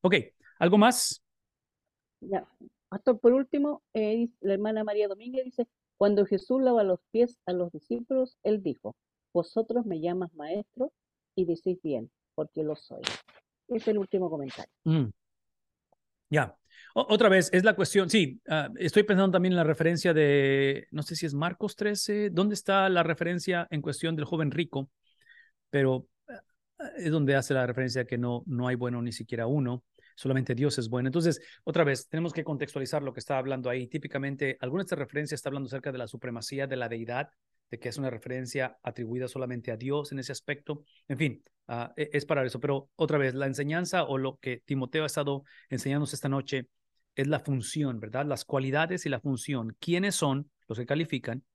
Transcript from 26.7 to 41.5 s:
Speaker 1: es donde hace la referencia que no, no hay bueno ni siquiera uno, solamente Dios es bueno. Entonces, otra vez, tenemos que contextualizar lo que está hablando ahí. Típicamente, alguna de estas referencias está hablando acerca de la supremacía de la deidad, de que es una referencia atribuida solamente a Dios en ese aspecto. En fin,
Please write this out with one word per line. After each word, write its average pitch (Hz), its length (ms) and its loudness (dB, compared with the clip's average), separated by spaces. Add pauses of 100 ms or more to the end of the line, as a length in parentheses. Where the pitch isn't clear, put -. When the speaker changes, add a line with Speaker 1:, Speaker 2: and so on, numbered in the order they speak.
Speaker 1:
es 175 140 -2
donde 143 260 2
hace 135 160 0
la 131 140 2
referencia 123 400 -2
que 123 100 -4
no, 120 300 -2
no 127 200 -2
hay 127 100 0
bueno 120 260 -4
ni 120 100 -4
siquiera 117 340 -6
uno, 127 380 0 (300)
solamente 131 400 0
Dios 131 240 0
es 113 100 -4
bueno. 123 200 0
Entonces, 165 300 2 (260)
otra 160 200 2
vez, 135 240 0
tenemos 160 240 -4
que 160 120 -6
contextualizar 143 580 -6
lo 135 100 -6
que 120 80 -14
está 135 160 -4
hablando 131 320 -4
ahí. 123 180 -4
Típicamente, 139 760 -4
alguna 143 220 -4
de 185 40 -6
estas 175 120 -6
referencias 143 400 -6
está 139 120 -6
hablando 139 160 -6
acerca 135 260 -8
de 127 60 -8
la 120 100 -8
supremacía 127 580 -8
de 131 100 -6
la 120 120 -4
deidad, 117 400 -6 (420)
de 117 80 -10
que 123 120 -6
es 117 80 -10
una 135 100 -4
referencia 127 720 -6
atribuida 123 460 -6
solamente 123 420 -6
a 113 60 -4
Dios 139 360 -4
en 139 80 -6
ese 131 120 -10
aspecto. 147 520 -8 (240)
En 131 100 -4
fin, 139 260 -2 (240)